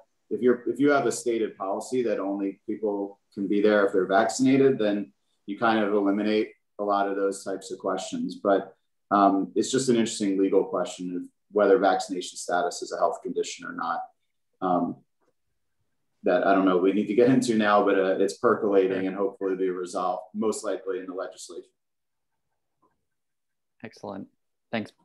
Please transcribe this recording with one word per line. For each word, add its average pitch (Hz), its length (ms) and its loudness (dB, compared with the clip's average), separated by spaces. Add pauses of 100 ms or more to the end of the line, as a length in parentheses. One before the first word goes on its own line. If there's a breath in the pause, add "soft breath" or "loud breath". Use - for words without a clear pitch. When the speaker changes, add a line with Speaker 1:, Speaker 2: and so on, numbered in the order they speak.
(300)
Speaker 1:
if 104 120 -4
you're, 123 260 2
if 120 120 -4
you 143 120 4
have 135 140 2
a 113 60 2
stated 110 460 -2
policy 104 460 -4
that 104 160 -2
only 98 460 -4
people 101 540 -6 (140)
can 101 140 -6
be 101 140 0
there 104 240 4
if 98 80 -2
they're 92 120 2
vaccinated, 131 760 2
then 104 320 -2 (340)
you 101 140 -8
kind 113 240 2
of 101 100 0
eliminate 104 600 0 (260)
a 101 40 -4
lot 101 240 0
of 98 80 -4
those 98 280 -2
types 95 280 -8
of 92 80 -10
questions. 90 560 -6
But, 98 380 0 (380)
um, 98 440 4
it's 110 160 0
just 131 180 0
an 120 60 4
interesting 107 440 0
legal 95 240 4
question 90 520 -6
of 87 60 -6 (300)
whether 98 260 6
vaccination 92 600 0
status 87 440 -4
is - 120 -10
a - 40 -8
health 85 240 0
condition 85 440 -8
or 87 80 -12
not. 85 260 -6 (640)
Um, 90 340 0 (1300)
that 90 240 2
I 98 80 4
don't 95 100 4
know 92 120 4
we 95 160 4
need 107 140 0
to 104 60 -4
get 120 160 6
into 120 260 2
now, 104 300 4
but, 98 140 2
uh, 95 200 2
it's 98 180 0
percolating 98 720 2
and 92 80 -6
hopefully 95 400 -4
be 92 140 -2
resolved, 92 540 -6 (100)
most 107 300 -2
likely 95 360 -6
in 92 60 -12
the 92 80 -12
legislature. - 540 -12 (2250)
Speaker 2:
Excellent. 104 440 -14 (440)
Thanks, 107 200 -6 (120)